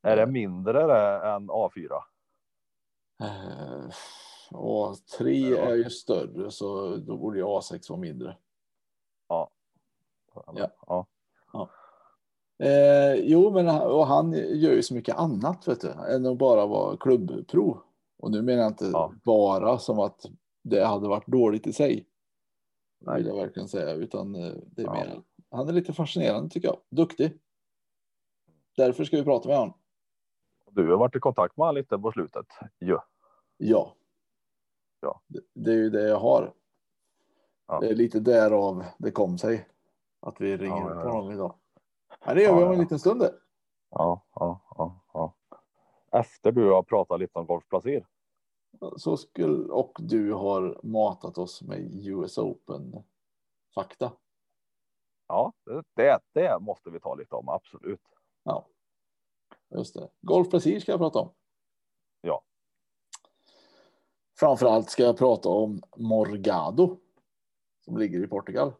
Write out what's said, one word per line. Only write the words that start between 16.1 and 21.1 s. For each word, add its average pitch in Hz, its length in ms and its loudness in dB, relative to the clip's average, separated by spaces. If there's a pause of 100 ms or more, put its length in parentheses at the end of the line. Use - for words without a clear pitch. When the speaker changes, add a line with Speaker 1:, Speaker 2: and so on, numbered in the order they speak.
Speaker 2:
att 123 120 -2
bara 117 280 6
vara 101 300 -2
klubbpro. 131 880 2 (360)
Och 110 120 -6
nu 107 120 0
menar 123 200 2
jag 107 100 2
inte 107 200 -8
Speaker 1:
Ja. 82 200 0 (120)
Speaker 2:
bara 107 540 4
som 110 220 -2
att - 260 -4 (360)
det 107 220 2
hade 104 240 0
varit 104 180 -2